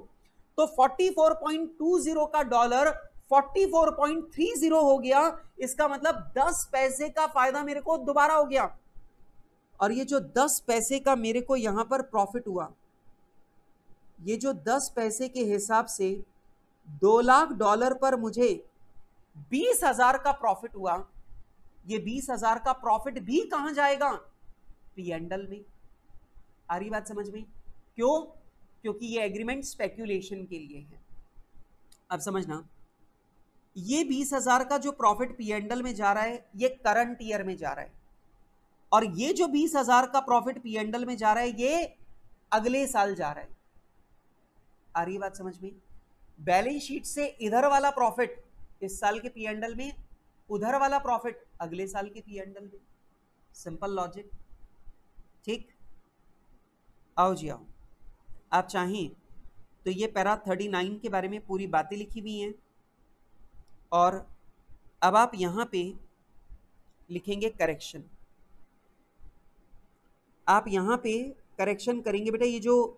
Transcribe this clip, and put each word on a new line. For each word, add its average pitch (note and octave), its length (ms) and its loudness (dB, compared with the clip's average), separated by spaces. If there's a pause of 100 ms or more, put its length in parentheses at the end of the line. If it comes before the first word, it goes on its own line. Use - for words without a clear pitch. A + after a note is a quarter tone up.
(580)
तो D#4 80 4
फ़ोर्टी C4+ 440 2
फ़ोर D#4 240 6
पॉइंट D#4 440 -4
टू E4+ 200 2
ज़ीरो D4+ 280 0
का D4+ 180 2
dollar B3 460 4 (400)
फ़ोर्टी C#4 360 4
फ़ोर D#4+ 240 4
पॉइंट D#4 420 0
थ्री D#4+ 220 0
ज़ीरो D#4+ 260 4
हो C#4 180 8
गया, C4 220 4 (380)
इसका C#4 300 0
मतलब C#4+ 260 0 (240)
दस E4 340 0
पैसे C4 360 0
का D#4 180 0
फायदा C4+ 360 0
मेरे C#4+ 180 -4
को D#4+ 180 0
दोबारा C#4+ 360 4
हो D4+ 100 6
गया। B3+ 200 2 (1160)
और G#3 120 2
ये C4 120 -2
जो C4+ 160 0 (120)
दस C#4+ 340 2
पैसे A#3 320 2
का C4+ 180 4
मेरे A3+ 240 0
को C4 160 0
यहाँ A3 280 0
पर C4 200 0
profit G#3+ 420 -2
हुआ, F3+ 260 -4 (1500)
ये G#3 140 -2
जो C4 160 -2 (120)
दस C4+ 320 0
पैसे A3+ 320 -2
के B3+ 160 -4
हिसाब G#3+ 440 0
से F#3+ 240 -2 (760)
दो G3 320 6
लाख C4+ 340 6
dollar G#3+ 400 4
पर C4 220 2
मुझे A3+ 340 2 (840)
बीस E4 480 0
हजार B3 340 4
का C#4 160 2
प्रॉफिट A3+ 400 -2
हुआ, F#3 220 -2 (920)
ये G#3 140 -2
बीस A#3 300 -6
हजार A3+ 280 2
का B3+ 160 0
प्रॉफिट A#3 460 0
भी A#3 260 0
कहां D4+ 280 -4
जाएगा? C#4 360 2 (840)
P F3+ 140 -8
and E3 220 -8
L G3 160 -6
में। G3+ 160 -14 (1080)
आ E3+ 60 -2
रही G#3 140 -6
बात G#3+ 180 -6
समझ G#3 220 -8
में? G#3+ 140 -12 (520)
क्यों? C4+ 240 4 (600)
क्योंकि G#3+ 260 -6
ये A3+ 140 -2
agreement A3+ 420 -4
speculation G3 800 -6
के F3+ 140 -12
लिए D3 220 -16
है। D3 200 -20 (1080)
अब F3 100 -6
समझना, E3 420 -4 (1120)
ये A3+ 280 0
बीस C4+ 280 -2
हजार B3+ 320 4
का C#4 140 0
जो C#4 140 -2
profit A#3 460 0
P A3 120 -6
and G#3 220 -4
L B3 100 -4
में B3 120 -6
जा G3+ 180 2
रहा G#3+ 120 0
है, A#3 320 -6
ये B3 120 2 (100)
current A#3 440 0
year G#3+ 200 -4
में F#3 140 -6
जा D3+ 160 -6
रहा C#3 120 -10
है, C3+ 80 -18 (1000)
और A3 120 6 (100)
ये B3 180 0
जो F4 160 4
बीस D4+ 280 2
हजार B3+ 320 6
का C4+ 140 2
profit B3 400 0
P A3 140 -6
and G#3+ 180 -4
एल A#3+ 120 -4
में B3 100 -4
जा G#3+ 160 4
रहा A#3 100 2
है, B3 100 -2
ये C#4 440 0 (560)
अगले B3 360 2
साल G3+ 260 0
जा D#3 180 -4
रहा D3 120 -14
है। - 120 -16 (1300)
आ E3+ 140 -2
रही F#3 160 -6
बात F#3+ 180 -8
समझ F#3 240 -12
में? F#3+ 120 -12 (680)
Balance G#3 440 0
sheet - 240 -10
से C#4+ 200 -4 (140)
इधर A#3 280 4
वाला C#4 240 4
profit, A#3+ 500 0 (400)
इस F#3+ 180 -8
साल G#3 200 0
के A#3+ 100 -10
P A3+ 140 -12
and G#3+ 200 -6
एल A#3 100 -8
में, C4+ 180 -8 (560)
उधर G#3+ 300 0
वाला C#4 220 2
profit A#3+ 440 -4 (160)
अगले F3 280 -8
साल G3+ 220 -8
के A3 100 -18
P G3+ 180 -16
and F#3+ 180 -14
एल G3+ 80 -18
में। G3+ 160 -20 (760)
Simple F3+ 380 -8
logic, F#3+ 380 -6 (1120)
ठीक? A3+ 240 -8 (1500)
आओ F#3 180 4
जी D#3 140 -8
आओ, B2+ 160 -12 (880)
आप F#3 140 2
चाहें F#3 440 -4 (720)
तो F#3+ 60 -2
ये F#3+ 180 -2
पैरा G3+ 300 0
थर्टी G3 300 -4
नाइन F#3+ 300 -4
के A3+ 100 -8
बारे F#3+ 200 -2
में G#3 180 -10
पूरी F#3+ 220 -4
बातें D#3 280 -2
लिखी G#3 240 -8
हुई G#3+ 180 -8
हैं, G#3 140 -6 (1400)
और F3+ 340 2 (760)
अब F#3+ 140 6
आप A#3+ 200 6
यहाँ F#3 360 -2
पे F3+ 100 0 (1300)
लिखेंगे G3+ 420 -4
correction। D#3+ 540 -4 (2500)
आप G3+ 220 4
यहाँ G3 300 2
पे A#3 160 -2 (440)
correction G#3 420 -2
करेंगे। G#3+ 300 -2
बेटा, A3+ 140 0
ये A#3+ 160 0
जो A#3+ 160 4 (220)